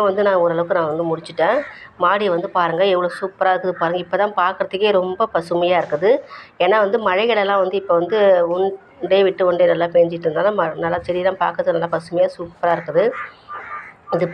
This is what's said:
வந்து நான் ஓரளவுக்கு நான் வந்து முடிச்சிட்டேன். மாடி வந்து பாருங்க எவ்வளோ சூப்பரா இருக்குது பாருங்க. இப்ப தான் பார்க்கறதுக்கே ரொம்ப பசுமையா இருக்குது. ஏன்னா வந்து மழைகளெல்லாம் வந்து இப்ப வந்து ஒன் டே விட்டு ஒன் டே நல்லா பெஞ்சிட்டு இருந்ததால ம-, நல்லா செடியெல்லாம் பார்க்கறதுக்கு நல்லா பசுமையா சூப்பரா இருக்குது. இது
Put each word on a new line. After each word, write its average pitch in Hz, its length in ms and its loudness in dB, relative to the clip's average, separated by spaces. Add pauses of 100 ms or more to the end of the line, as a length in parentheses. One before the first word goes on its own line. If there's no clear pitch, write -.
வந்து 196 220 0
நான் 185 160 2
ஓரளவுக்கு 170 340 0
நான் 156 140 -2
வந்து 165 180 -2
முடிச்சிட்டேன். 165 480 -2 (460)
மாடி 202 200 2 (120)
வந்து 180 100 -2 (100)
பாருங்க 170 260 2 (120)
எவ்வளோ 180 240 0
சூப்பரா 185 340 -2
இருக்குது 180 300 -4
பாருங்க. 175 240 -2
இப்ப 185 160 -4
தான் 208 180 -2
பார்க்கறதுக்கே 190 600 0
ரொம்ப 185 360 -2
பசுமையா 175 460 0
இருக்குது. 180 280 0 (540)
ஏன்னா 202 200 2
வந்து 208 140 0 (100)
மழைகளெல்லாம் 202 560 2
வந்து 190 180 -2
இப்ப 180 180 0
வந்து 175 180 -2 (380)
ஒன் 190 100 0 (440)
டே 190 140 4
விட்டு 180 220 0
ஒன் 175 120 0
டே 180 120 6
நல்லா 165 240 0
பெஞ்சிட்டு 170 300 2
இருந்ததால 170 340 0
ம-, 160 240 -2
நல்லா 170 240 -2
செடியெல்லாம் 180 360 -2
பார்க்கறதுக்கு 170 340 0
நல்லா 170 200 -2
பசுமையா 175 400 0
சூப்பரா 175 400 -4
இருக்குது. 160 260 0 (1120)
இது 175 180 0